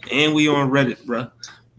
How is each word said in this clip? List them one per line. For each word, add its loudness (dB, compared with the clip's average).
And 2
we 2
on 2
Reddit, 0
bruh. -6